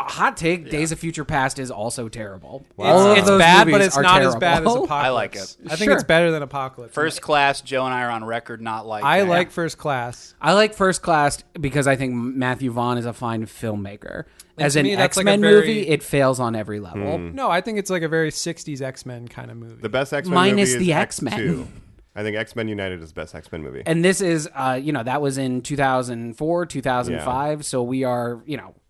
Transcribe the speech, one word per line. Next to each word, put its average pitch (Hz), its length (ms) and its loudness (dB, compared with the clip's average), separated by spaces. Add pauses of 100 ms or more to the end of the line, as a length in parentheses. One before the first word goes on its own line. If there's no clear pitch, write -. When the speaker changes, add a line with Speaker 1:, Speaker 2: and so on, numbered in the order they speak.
Speaker 1:
hot 220 280 -2
take, 165 340 -4
Days 156 200 -2
of 160 80 -6
Future 160 260 -8
Past 139 360 -2
is 127 100 -8
also 113 380 -8
terrible. 104 580 -14 (100)
Speaker 2:
Wow. 104 100 -4
Speaker 1:
All 160 160 8
of 202 100 8
Speaker 3:
It's, 202 80 8
it's 202 80 4
Speaker 1:
those 196 100 6
Speaker 3:
bad, 180 280 10
but - 60 4
Speaker 1:
movies 196 160 6
Speaker 3:
it's 151 80 -2
Speaker 1:
are 139 60 4
Speaker 3:
not 180 200 8
as 131 120 4
bad 170 280 2
as 220 100 4
Speaker 1:
terrible. 254 120 0
<laughs> - 20 -4
Speaker 3:
Apocalypse. - 40 -2 (160)
Speaker 4:
I - 40 2
like 110 260 -2
it. 95 200 -14 (100)
Speaker 3:
I 156 100 -6
think 214 160 2
it's - 80 2
Speaker 1:
Sure. - 80 -4
Speaker 3:
better 165 240 4
than 156 100 -4
Apocalypse. 131 520 -10
Speaker 4:
First 156 280 -2
Class, 143 380 2
Joe 131 240 -2
and 127 100 -2
I 123 80 -2
are 120 80 -2
on 113 140 -6
record 117 360 -8
not 110 280 -8
liking 107 180 -4
Speaker 3:
I 160 140 4
Speaker 4:
it. 196 80 2
Speaker 3:
like 175 240 2
First 165 260 -6
Class. 123 600 -6
Speaker 1:
I 160 140 2
like 214 200 4
First 190 280 0
Class 147 420 2 (160)
because 139 260 0
I 139 80 4
think 127 200 -2
Matthew 127 580 -2
Vaughn 120 260 0
is 117 80 -4
a 120 60 -6
fine 113 340 -4
filmmaker. 104 760 -10 (320)
Speaker 3:
And 147 100 0
Speaker 1:
As 139 60 2
Speaker 3:
to 151 80 2
Speaker 1:
an - 60 2
Speaker 3:
me, 202 100 0
that's 190 200 0
like 190 100 2
a 202 40 4
Speaker 1:
X-Men 202 120 4
Speaker 3:
very 208 180 8
Speaker 1:
movie, 214 280 0
it 151 140 0
fails 135 380 0
on 113 160 -2
every 104 240 -6
level. 101 380 -6
Speaker 2:
Hmm. 85 180 -10
Speaker 3:
No, 254 140 -2
I 175 100 0
think 214 180 -6
it's 190 120 -6
like 180 120 -2
a 165 60 -4
very 160 240 -2
sixties 156 500 -10
X-Men 123 460 -12
kind 120 240 -16
of 117 60 -18
movie. 117 220 -20
Speaker 2:
The 113 80 -6
best 131 240 -2
X-Men 175 220 -2
Speaker 1:
Minus 196 360 4
Speaker 2:
movie - 20 0
is 123 60 0
Speaker 1:
the 180 160 2
Speaker 2:
X 185 240 -2
Speaker 1:
X-Men. - 200 -6
Speaker 2:
two. 170 300 -4 (440)
I 104 120 -8
think 107 120 -4
X-Men 113 300 -6
United 95 340 -6
is 80 100 -18
the 78 40 -20
best 80 220 -12
X-Men 78 260 -12
movie. 67 240 -12
Speaker 1:
And 165 180 0
this 185 160 4
is, 165 320 0
uh, 131 300 -2
you 151 100 -4
know, 123 120 -4
that 131 180 -2
was 135 160 -2
in 127 240 -4
two 147 140 -8
thousand 123 600 -2
four, 170 300 -2
two 143 160 -10
thousand 123 380 -2
five. 143 400 -4
Speaker 2:
Yeah. - 20 -16
Speaker 1:
So 127 220 -4
we 131 180 -4
are, 120 440 -4
you 143 100 -8
know, 95 180 -14 (160)